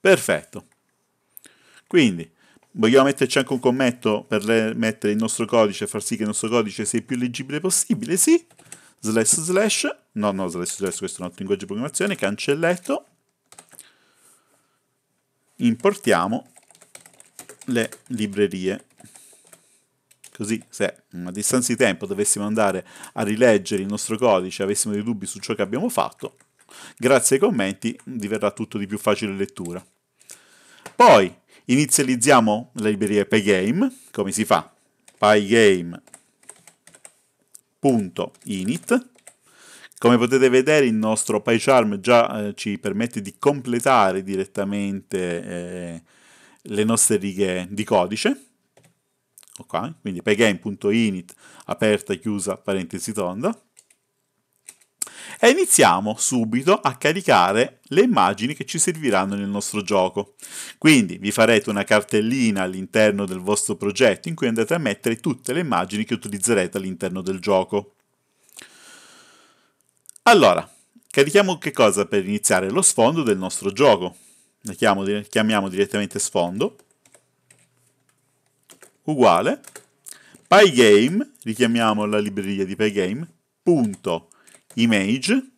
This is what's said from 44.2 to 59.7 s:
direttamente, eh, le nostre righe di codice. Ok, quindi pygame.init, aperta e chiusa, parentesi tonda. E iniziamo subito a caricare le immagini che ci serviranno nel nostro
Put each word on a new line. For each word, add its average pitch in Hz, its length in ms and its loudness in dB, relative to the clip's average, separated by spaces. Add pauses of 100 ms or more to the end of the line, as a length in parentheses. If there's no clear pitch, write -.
direttamente, 98 1200 -6
eh, 87 580 -12 (580)
le 104 240 -4
nostre 110 320 0
righe 92 540 -4
di 104 140 -8
codice. 107 600 0 (1120)
Ok, 127 420 -8
quindi 90 220 -10
pygame.init, 104 1120 -2 (320)
aperta 107 460 -2
e 92 60 -4
chiusa, 101 380 -6
parentesi 92 560 -8
tonda. 104 440 -6 (1900)
E 233 60 8
iniziamo 107 680 2
subito 127 600 0
a 131 140 -2
caricare 127 960 2
le 160 140 2
immagini 117 520 2
che - 100 -12
ci - 140 -8
serviranno 117 560 -2
nel 101 140 -6
nostro 101 340 -6